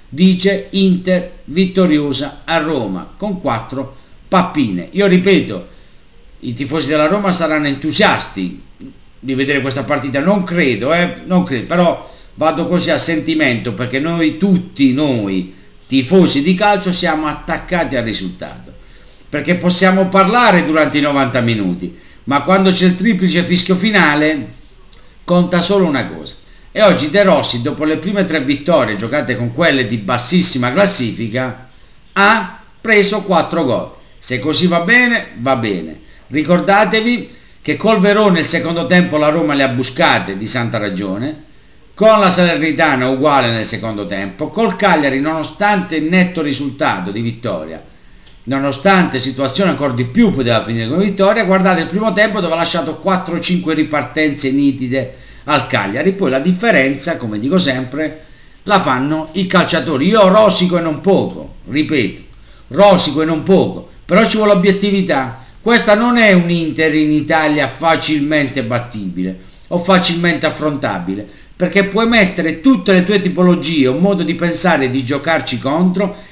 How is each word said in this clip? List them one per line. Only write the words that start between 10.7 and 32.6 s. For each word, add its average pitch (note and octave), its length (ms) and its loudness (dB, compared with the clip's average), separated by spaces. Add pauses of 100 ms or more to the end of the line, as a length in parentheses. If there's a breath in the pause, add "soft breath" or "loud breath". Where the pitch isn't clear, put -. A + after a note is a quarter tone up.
eh, F3 320 -2
non F3+ 200 0
credo, A#2+ 220 -4
però F3 460 0 (200 loud breath)
vado D#3+ 340 -2
così F3 240 0
a D3 60 2
sentimento, C#3+ 760 -2
perché B2 260 -4
noi, D#3+ 380 0
tutti D#3 560 2
noi A2 640 -2 (320 loud breath)
tifosi F3 560 4
di F#3+ 100 2
calcio, G3 380 0
siamo D#3 360 -2
attaccati D3 680 -4
al A#2 80 -2
risultato, F#2 680 -8 (560 soft breath)
perché D3+ 260 -2
possiamo F#3 520 2
parlare F#3+ 580 4
durante D3+ 320 0
i D3 40 2
novanta C3+ 400 0
minuti, F#2+ 540 -2 (300 loud breath)
ma C#3 160 0
quando F#3 300 2
c'è F3+ 140 2
il F3+ 100 4
triplice F3+ 480 0
fischio F3+ 320 0
finale D#3 800 0 (680 soft breath)
conta F3 380 2
solo G3 240 2
una C3 220 -2
cosa. D#2+ 260 -14 (380 soft breath)
E - 100 -2
oggi - 300 4
De G3+ 100 4
Rossi, C3+ 400 2
dopo D3 220 -4
le D#3 140 0
prime F#3+ 280 -2
tre D#3 160 -2
vittorie C3+ 540 0
giocate A#2 420 -4
con A#2+ 160 -6
quelle C#3 320 0
di A#2 120 -4
bassissima B2 760 -2
classifica, B2 960 -2 (440 soft breath)
ha G3+ 460 0 (220)